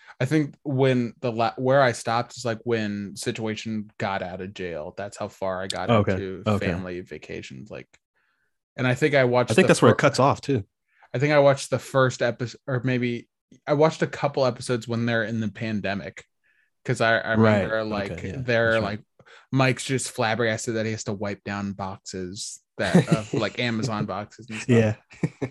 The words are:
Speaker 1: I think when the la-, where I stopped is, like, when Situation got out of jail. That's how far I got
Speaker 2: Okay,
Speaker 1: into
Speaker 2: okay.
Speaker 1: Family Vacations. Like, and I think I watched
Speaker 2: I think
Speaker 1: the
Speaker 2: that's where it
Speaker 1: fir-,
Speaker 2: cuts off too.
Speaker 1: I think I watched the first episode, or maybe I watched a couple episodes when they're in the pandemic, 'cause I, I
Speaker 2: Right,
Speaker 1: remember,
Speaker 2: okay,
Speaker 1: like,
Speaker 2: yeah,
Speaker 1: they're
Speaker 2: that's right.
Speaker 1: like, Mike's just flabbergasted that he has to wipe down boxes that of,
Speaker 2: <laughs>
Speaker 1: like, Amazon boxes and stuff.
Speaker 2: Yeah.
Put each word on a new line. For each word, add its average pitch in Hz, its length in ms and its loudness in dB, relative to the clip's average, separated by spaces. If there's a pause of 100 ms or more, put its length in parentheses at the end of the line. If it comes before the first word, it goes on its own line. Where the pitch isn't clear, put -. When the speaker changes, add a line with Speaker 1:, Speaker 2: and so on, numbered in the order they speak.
(200)
Speaker 1:
I 135 60 -2
think 147 380 0
when 131 580 2
the 123 100 -2
la-, 113 260 0
where 131 240 4
I 120 120 4
stopped 120 440 -4
is, - 80 -8
like, 113 180 -4
when 101 520 -4
Situation 110 840 -6
got 98 240 -4
out 92 200 -8
of 95 120 -10
jail. 85 440 -8
That's 101 200 -10
how 104 120 -8
far 95 320 -6
I 98 60 -8
got 92 220 -4
Speaker 2:
Okay, 107 240 4
Speaker 1:
into 95 320 -6
Speaker 2:
okay. 101 220 0
Speaker 1:
Family 90 340 -6
Vacations. 76 680 -14
Like, - 160 -16 (880)
and 127 80 -2
I 127 80 2
think 147 220 2
I 135 80 6
watched 123 280 2
Speaker 2:
I - 40 0
think - 100 8
Speaker 1:
the - 40 4
Speaker 2:
that's 165 120 4
where 123 100 10
it - 40 8
Speaker 1:
fir-, 147 140 4
Speaker 2:
cuts - 100 -2
off 131 220 4
too. 123 220 0 (500)
Speaker 1:
I 123 60 -2
think 147 140 2
I 147 60 6
watched 139 300 4
the 127 100 0
first 131 420 0
episode, 120 460 -4
or 127 160 -2
maybe 123 460 -2 (360)
I 151 80 2
watched 156 300 4
a - 40 0
couple 139 380 -2
episodes 120 420 -2
when 117 180 -2
they're 117 180 0
in 110 160 -4
the 110 100 -2
pandemic, 98 760 -6 (600)
'cause 120 180 0
I, 113 160 4
I 110 180 0
Speaker 2:
Right, 110 280 6
Speaker 1:
remember, 110 160 -2
Speaker 2:
okay, 110 100 -4
Speaker 1:
like, 101 340 -6
Speaker 2:
yeah, 95 140 -8
Speaker 1:
they're 117 360 2
Speaker 2:
that's 110 100 2
right. 101 80 -2
Speaker 1:
like, 104 100 -8 (500)
Mike's 131 340 2
just 131 260 -4
flabbergasted 113 640 -2
that 110 100 -2
he 110 60 -4
has 107 140 -8
to 110 80 -4
wipe 101 300 -8
down 101 300 -6
boxes 95 880 -10 (160)
that 104 300 2
of, 110 260 -2
Speaker 2:
<laughs> - 0 -
Speaker 1:
like, 107 260 -2
Amazon 110 460 -2
boxes 104 440 -10
and 110 120 -10
stuff. 113 360 4 (440)
Speaker 2:
Yeah. 131 100 -6